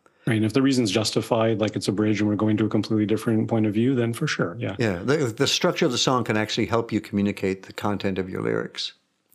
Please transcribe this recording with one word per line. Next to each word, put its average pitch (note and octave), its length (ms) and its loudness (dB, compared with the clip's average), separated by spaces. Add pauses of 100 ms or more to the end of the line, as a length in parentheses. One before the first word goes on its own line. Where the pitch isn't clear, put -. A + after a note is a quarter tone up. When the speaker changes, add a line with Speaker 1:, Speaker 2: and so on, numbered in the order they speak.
(280)
Speaker 1:
Right, A#2 80 2
and A2 100 2
if G#2+ 80 0
the C#3 80 4
reason's B2+ 300 2
justified, A2 680 0
like G#2+ 160 -2
it's F#2+ 120 -4
a A2+ 40 0
bridge G#2 300 2
and G#2+ 80 2
we're G#2 60 0
going G#2+ 220 2
to A2 80 2
a G2+ 40 0
completely G#2+ 380 0
different A2 400 0
point A2 180 2
of G#2 80 0
view, A#2+ 220 2
then A#2 180 0
for D3+ 140 -4
sure, A#2 320 -2
yeah. G2+ 180 -6
Speaker 2:
Yeah, G2+ 220 0
the, B2+ 180 0
the B2+ 300 0
structure - 380 2
of C#3 60 2
the A#2 60 -2
song B2+ 260 2
can G#2+ 140 0
actually G#2+ 300 0
help A2+ 240 0
you G#2+ 100 0
communicate G2+ 640 -2
the - 100 -16
content G2 460 -2
of F#2 100 -4
your F#2+ 140 -6
lyrics. - 500 -4 (420)